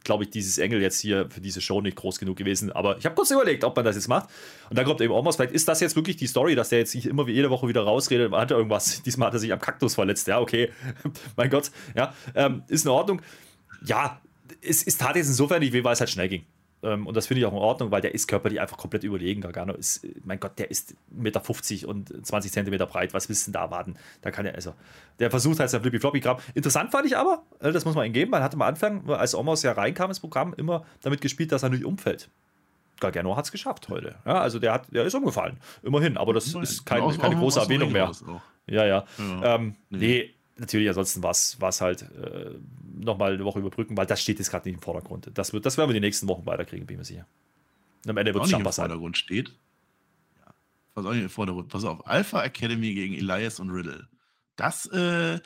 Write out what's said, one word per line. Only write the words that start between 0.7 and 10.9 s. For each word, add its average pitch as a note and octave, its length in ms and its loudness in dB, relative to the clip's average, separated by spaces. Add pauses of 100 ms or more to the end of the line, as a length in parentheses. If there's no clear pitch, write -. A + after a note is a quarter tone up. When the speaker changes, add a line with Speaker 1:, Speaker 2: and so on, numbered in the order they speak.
Speaker 1:
jetzt F#2+ 200 2
hier G2 320 0
für F2+ 100 -14
diese F#2 200 -8
Show G2 200 0
nicht G2 160 -2
groß F#2 220 -6
genug F#2+ 180 -4
gewesen. G2 340 -2
Aber G2 280 2
ich - 80 -2
hab E3 80 -4
kurz - 160 2
überlegt, G3 320 4
ob A#2+ 120 2
man A#2+ 100 4
das G#2 100 4
jetzt G#2 120 -4
macht. D3 220 2 (400)
Und A#2 80 0
dann C3 80 4
kommt A#2+ 160 2
eben A2+ 120 4
Omos, D#3 220 2
vielleicht B2+ 180 0
ist - 140 2
das D#3+ 120 4
jetzt E3+ 160 2
wirklich D#3+ 220 0
die C3 100 -4
Story, C#3+ 260 4
dass A#2+ 160 2
der A#2+ 100 6
jetzt A#2 120 2
sich B2 160 -4
immer C#3 180 0
wie A#2+ 80 -2
jede C#3 160 4
Woche B2 180 2
wieder A#2+ 140 4
rausredet, A#2+ 480 4
man F#2+ 120 4
hat B2+ 100 2
irgendwas, G#2+ 500 2
<laughs> - 40 -8
diesmal B2+ 220 2
hat G2+ 60 0
er A#2 60 2
sich A2 120 -2
am F#2 80 0
Kaktus - 360 0
verletzt. G2+ 320 2
Ja, G#2 120 4
okay, A#2 320 2 (320)